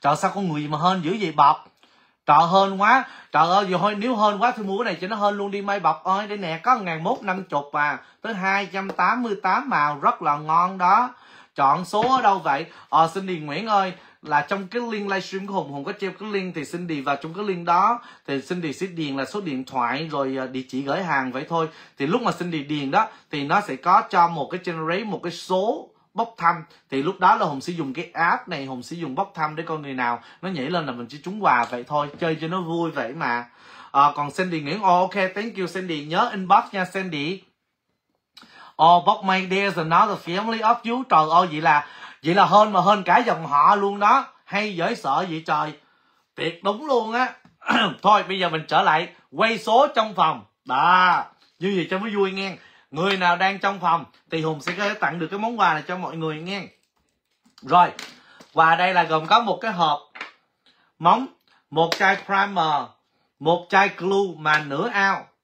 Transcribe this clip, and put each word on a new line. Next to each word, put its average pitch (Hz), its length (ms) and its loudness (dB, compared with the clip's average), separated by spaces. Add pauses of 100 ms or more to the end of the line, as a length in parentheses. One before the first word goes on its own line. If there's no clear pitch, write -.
Trời, - 140 4
sao 185 200 0
con 196 140 -2
người 151 120 -4
gì 147 60 -6
mà 151 160 -4
hên 185 180 2
dữ 185 200 -2
vậy 170 100 -2
bọc? 151 360 4 (580)
Trời, 185 120 6 (160)
hên 196 240 4
quá. 233 260 4 (280)
Trời 151 160 4
ơi, 196 220 2
giờ 185 80 0
thôi, 208 180 0
nếu 233 200 -2
hên 208 240 2
quá 240 180 2
thì 220 60 -8
mua 196 140 -4
cái 233 80 -2
này 185 160 -4
cho 185 60 -8
nó 220 80 -6
hên 202 220 0
luôn 202 140 -6
đi 202 100 -6
Mai 202 180 -2
bọc 165 240 0
ơi. 196 240 -2
Đây 202 100 -8
nè, 165 260 -6
có 254 120 4
một 220 80 -6
ngàn 165 200 -6
mốt 233 180 -2
năm 190 220 -4
chục 143 300 -6
à. 147 260 -2 (220)
Tới 226 120 -8
hai 196 320 -2
trăm 190 240 -8
tám 208 340 0
mươi 220 200 -4
tám 233 260 0
màu, 147 300 0
rất 190 220 0
là 147 160 0
ngon 170 400 0
đó. 208 360 2 (420)
Chọn 147 300 2
số 233 300 0
ở 254 60 2
đâu 196 180 4
vậy? 156 260 -2 (240)
Ờ, 160 240 4
xin 190 140 -8
Điền 165 180 -6
Nguyễn 160 220 -8
ơi, 196 260 0 (340)
là 147 220 2
trong 196 180 -4
cái 233 140 -6 (100)
link 202 180 -6
livestream 190 380 -4
của 196 60 -10
Hùng, 160 180 -4
Hùng 143 120 -8
có 196 160 -6
treo 190 200 -6
cái 214 120 -12
link, 190 240 -4
thì 151 160 -6
Cindy 170 300 -6
vào 143 140 -2
trong 160 180 -12
cái 196 120 -8
link 180 200 -6
đó, 190 340 2 (280)
thì 139 140 -4
Cindy 165 320 -6
sẽ 185 140 -8
điền 156 300 -6
là 135 80 -4
số 208 160 -8
điện 135 220 -6
thoại 127 480 -4
rồi, 135 280 -2
à, 131 60 -6
địa 131 240 -8
chỉ 127 120 -6
gửi 143 220 -2
hàng 139 280 -2
vậy 135 180 -6
thôi. 165 180 0 (300)
Thì 139 100 -4
lúc 220 140 0
mà 208 100 0
Cindy 165 320 -4
điền 143 280 -4
đó, 214 160 2 (240)
thì 143 120 -4
nó 170 180 2
sẽ 139 140 -8
có 180 340 4
cho 175 180 4
một 160 240 -4
cái 180 120 -8
generate, 170 400 -4
một 208 200 -6
cái 170 80 -6
số 196 580 -2 (240)
bốc 196 240 -4
thăm. 170 180 2 (340)
Thì 135 140 -2
lúc 185 160 -4
đó 185 160 6
là 220 100 0
Hùng 143 160 -4
sẽ 185 120 -8
dùng 143 200 -6
cái 165 200 -10
app 180 340 0
này, 143 180 -6
Hùng 131 180 -10
sẽ 160 120 -12
dùng 156 200 -8
bốc 190 200 -4
thăm 156 200 -4
để 160 80 -10
coi 160 140 -8
người 143 160 -10
nào 120 280 -2 (200)
nó 180 80 -8
nhảy 151 200 -6
lên 170 160 -2
là 135 60 -8
mình 120 180 -12
sẽ 147 140 -18
trúng 202 200 -10
quà 123 260 4
vậy 123 180 -8
thôi, 147 200 -2 (120)
chơi 160 220 -2
cho 165 60 -8
nó 180 140 -4
vui 165 300 -2
vậy 131 220 -6
mà. 123 320 -4 (460)
Ờ, 143 240 4
còn 147 160 -6
Cindy 175 300 -4
Nguyễn, 147 160 -6
oh, 214 60 -8
ok, 180 300 4 (220)
thank 208 220 -8
you 185 160 -4
Cindy, 170 320 -6
nhớ 185 260 0
inbox 196 400 2
nha 190 220 -2
Cindy. 180 480 -6 (1400)
Oh, 175 220 8
bốc 196 180 2
may, 190 260 0
there's 185 400 0
another 185 360 4
family 220 340 -4
of 220 160 4 (140)
you. 247 200 -4
Trời 156 220 4
ơi, 180 200 4
vậy 151 100 -6
là 151 260 2 (400)
vậy 175 80 2
là 196 100 6
hên 208 280 6
mà 180 80 4
hên 196 220 4
cả 180 140 4
dòng 175 300 0
họ 147 280 6
luôn 202 240 -2
đó. 240 260 4 (200)
Hay 208 300 -4
dễ 180 200 -2
sợ 147 340 -2
vậy 160 160 -8
trời. 151 280 -2 (600)
Tuyệt 165 280 -6
đúng 208 220 -4
luôn 226 280 0
á. 254 200 -2 (260)
<clears throat> 214 420 -2
Thôi, 202 220 4
bây 190 160 -6
giờ 180 100 0
mình 156 180 -6
trở 160 140 2
lại 170 280 2 (220)
quay 220 260 0
số 233 380 4
trong 220 200 0
phòng. 165 300 0 (200)
Đó. 170 580 4 (360)
Như 190 160 -2
vậy 170 140 -2
cho 190 100 -2
mới 214 160 -6
vui 196 160 0
nghe. 190 260 -8 (340)
Người 190 260 0
nào 175 180 2
đang 190 240 0
trong 202 200 -2
phòng 165 260 0 (260)
thì 165 100 -2
Hùng 156 200 -4
sẽ 175 160 -6
có 202 60 -4
thể 208 100 -2
tặng 175 260 -4
được 160 80 -6
cái 196 120 -8
món 226 200 -6
quà 180 140 4
này 151 140 -4
cho 180 100 -6
mọi 160 200 -8
người 156 240 -6
nghe. 190 260 -10 (920)
Rồi. 160 300 4 (600)
Và 160 220 6
đây 180 180 2
là 175 100 4
gồm 156 240 0
có 208 120 6
một 220 220 -2
cái 226 100 -4
hộp 160 400 0 (880)
móng, 214 280 4 (420)
một 165 280 2
chai 196 280 2
primer, 185 580 0 (560)
một 165 300 0
chai 196 280 4
glue 196 400 0
mà 151 300 0
nửa 156 220 -2
ao. 196 380 -2 (160)